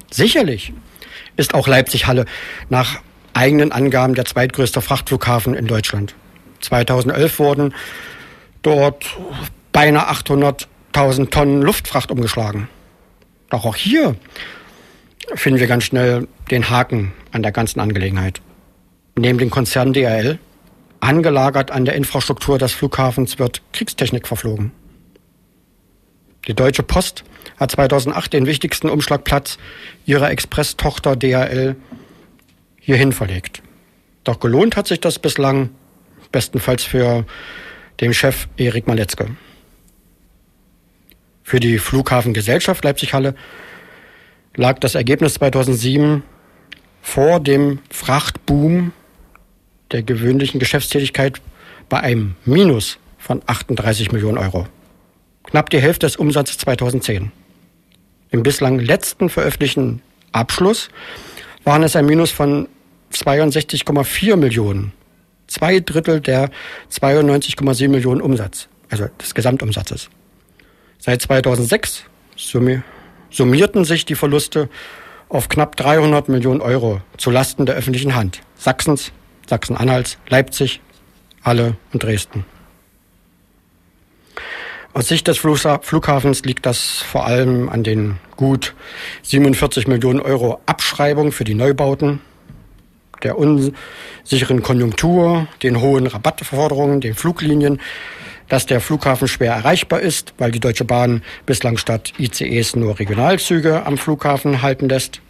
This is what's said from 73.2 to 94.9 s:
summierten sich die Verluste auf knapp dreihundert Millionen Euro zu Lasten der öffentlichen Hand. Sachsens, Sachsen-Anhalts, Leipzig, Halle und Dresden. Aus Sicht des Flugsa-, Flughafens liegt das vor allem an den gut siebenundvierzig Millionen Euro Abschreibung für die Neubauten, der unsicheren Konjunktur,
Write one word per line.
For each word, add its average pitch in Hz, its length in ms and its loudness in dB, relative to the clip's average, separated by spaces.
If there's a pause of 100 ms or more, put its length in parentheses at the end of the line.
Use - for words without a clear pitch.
summierten 160 560 4
sich 160 180 0
die 156 120 -4
Verluste 147 520 0 (640)
auf 135 180 -2
knapp - 300 0
dreihundert 151 500 4
Millionen 131 320 2
Euro 120 400 0 (160)
zu - 140 -4
Lasten 131 360 2
der - 100 0
öffentlichen 127 400 -2
Hand. 104 260 -4 (160)
Sachsens, - 560 -2 (340)
Sachsen-Anhalts, 123 680 -2 (100)
Leipzig, 156 540 0 (600)
Halle 117 360 0 (160)
und 123 100 -4
Dresden. 107 400 -4 (2500)
Aus 226 160 -2
Sicht - 180 0
des 165 100 4
Flugsa-, 147 460 2
Flughafens 139 600 0
liegt 127 220 -4
das - 380 -2
vor 131 240 -4
allem 123 420 2
an 113 140 -2
den 107 340 -2 (180)
gut 135 380 0 (480)
siebenundvierzig 139 640 2
Millionen 127 320 2
Euro 127 460 0
Abschreibung 147 640 0
für - 120 -6
die 107 100 -2
Neubauten, 139 680 2 (1000)
der - 160 -4
unsicheren 135 1300 0
Konjunktur, 165 840 2 (140)